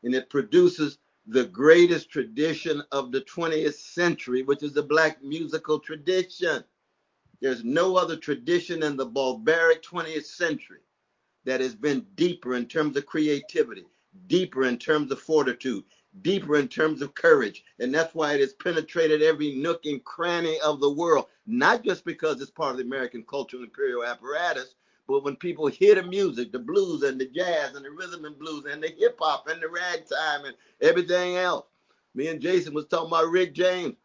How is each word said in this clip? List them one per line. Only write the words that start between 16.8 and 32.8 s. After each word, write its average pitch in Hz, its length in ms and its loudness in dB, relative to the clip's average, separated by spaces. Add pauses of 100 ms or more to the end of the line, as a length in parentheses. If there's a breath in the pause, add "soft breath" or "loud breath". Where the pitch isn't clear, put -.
of 143 140 -8
courage. 139 480 4 (160 soft breath)
And 123 120 -2
that's 160 220 0
why 151 200 0
it 139 80 2
has 135 120 0
penetrated 156 680 0
every 151 320 2
nook 160 320 -4
and 139 180 -6
cranny 170 580 -4
of 151 160 0
the 143 140 2
world, 156 320 2 (220 soft breath)
not 156 360 2
just - 220 -2
because 156 340 -4
it's 135 120 -14
part 143 220 -4
of 123 40 -6
the 127 60 -4
American 123 400 -6
cultural 127 400 -10
imperial 123 400 -6
apparatus, 135 720 -6 (320)
but 135 160 0
when 143 120 -6
people 156 320 -4
hear 196 260 6
the 190 80 4
music, 180 500 -4
the 127 60 -8
blues 156 460 -2
and 131 180 -2
the 131 60 -4
jazz 151 480 -4
and 139 100 -18
the 139 60 -16
rhythm 175 340 -14
and 147 140 -16
blues 151 260 -12
and 147 160 -8
the 160 60 -6 (100)
hip 226 240 0
hop 147 260 -2
and 165 140 -6
the 160 60 -6
ragtime 160 760 -4
and 131 100 -14 (260 soft breath)
everything 180 540 2
else. 180 320 -2 (480)
Me 143 140 -4
and 156 120 -8
Jason 160 320 0
was 151 140 -6